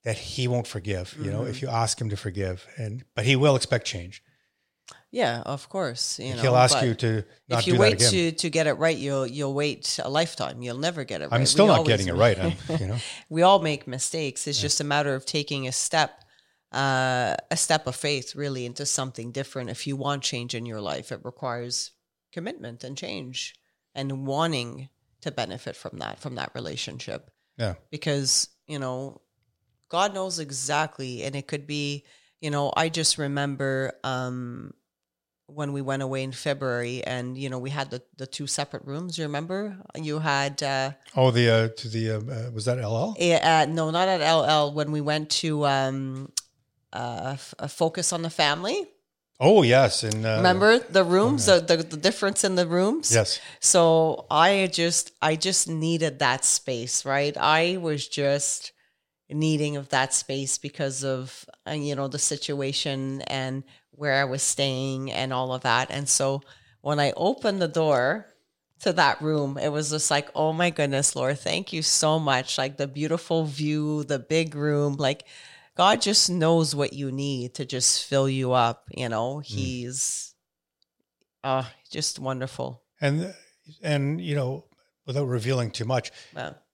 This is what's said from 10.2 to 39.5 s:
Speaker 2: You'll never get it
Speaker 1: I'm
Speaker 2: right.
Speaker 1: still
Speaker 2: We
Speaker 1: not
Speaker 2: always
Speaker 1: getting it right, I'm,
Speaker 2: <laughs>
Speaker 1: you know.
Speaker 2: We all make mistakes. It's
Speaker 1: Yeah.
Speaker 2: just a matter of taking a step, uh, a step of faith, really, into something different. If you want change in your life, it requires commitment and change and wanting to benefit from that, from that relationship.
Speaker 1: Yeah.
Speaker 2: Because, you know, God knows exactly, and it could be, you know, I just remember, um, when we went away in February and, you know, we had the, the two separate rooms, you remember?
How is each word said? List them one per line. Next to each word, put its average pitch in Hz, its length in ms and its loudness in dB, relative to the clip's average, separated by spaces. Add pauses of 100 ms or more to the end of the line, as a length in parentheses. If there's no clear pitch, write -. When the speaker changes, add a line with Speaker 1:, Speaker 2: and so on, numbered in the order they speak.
Speaker 2:
You'll 123 160 -8
never 156 280 -4
get 85 180 -6
it 73 100 -6
Speaker 1:
I'm 117 80 4
Speaker 2:
right. 131 80 4
Speaker 1:
still - 180 8
Speaker 2:
We - 40 8
Speaker 1:
not 120 80 8
Speaker 2:
always - 100 2
Speaker 1:
getting 98 200 2
it 87 80 0
right, 104 220 6
I'm, 87 140 0 (160)
Speaker 2:
<laughs> 160 120 -2
Speaker 1:
you 92 80 -2
know. 110 80 -2 (340)
Speaker 2:
We 160 120 -2
all 190 180 8
make 151 260 -2
mistakes. 135 600 -4
It's 139 120 -2
Speaker 1:
Yeah. 107 40 0
Speaker 2:
just 147 200 0
a - 20 -2
matter 143 300 0
of 135 100 -6
taking 143 440 -4
a 127 40 -4
step, - 500 0 (500)
uh, 131 640 2 (140)
a 165 60 0
step 156 300 2
of 127 100 -6
faith, 143 380 -4
really, 135 320 -6
into 131 180 -10
something 123 480 -6
different. 131 380 -8
If - 160 -8
you 139 100 -4
want 139 260 -4
change 123 320 -6
in 120 120 -8
your 107 160 -8
life, 76 300 -6
it - 120 -10
requires 123 680 -8 (400)
commitment 165 520 -12
and 131 140 -12
change - 560 -10 (400)
and 135 320 -6
wanting 135 640 -2 (320)
to 156 80 -6
benefit 117 460 -8
from - 240 -12
that, 53 180 -8
from 127 160 -10
that 69 200 -8
relationship. - 760 -10 (260)
Speaker 1:
Yeah. 104 180 -2 (160)
Speaker 2:
Because, 143 580 -2 (180)
you 151 140 -8
know, 131 420 -8 (680)
God 196 220 2
knows 190 280 -6
exactly, 139 840 -4
and 139 140 -6
it 139 100 -8
could 143 220 -8
be, 143 360 -4 (360)
you 156 100 -4
know, 143 260 0
I 165 120 2
just 160 280 0
remember, 139 760 -2 (100)
um, 127 720 -6 (720)
when 143 280 -6
we 139 80 -2
went 135 200 -2
away 131 200 -2
in 135 100 -6
February 127 720 -2
and, 127 320 -6
you 135 140 -6
know, 127 80 -6
we 127 100 -6
had 139 220 -4
the, 127 120 -8 (140)
the 135 100 -10
two 143 200 -10
separate - 400 -6
rooms, 165 320 -8
you 160 60 -4
remember? 180 520 -6 (180)